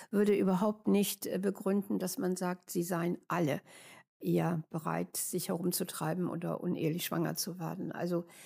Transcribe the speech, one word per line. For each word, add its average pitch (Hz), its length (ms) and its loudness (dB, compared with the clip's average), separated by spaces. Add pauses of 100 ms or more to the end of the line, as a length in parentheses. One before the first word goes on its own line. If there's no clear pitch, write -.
(100)
würde 202 260 6
überhaupt 196 500 2
nicht, 202 400 4
äh, 190 120 -2
begründen, 196 600 0
dass 185 200 -4
man 185 180 0
sagt, 180 340 -4
sie 175 120 0
seien 175 360 0 (100)
alle 165 340 2 (580)
eher 170 500 2
bereit, 165 460 -4
sich - 320 -4
herumzutreiben 180 800 -2
oder 170 320 -4
unehelich 165 460 -2
schwanger 165 280 0
zu 175 240 -6
werden. 170 320 -6
Also 170 360 -2 (200)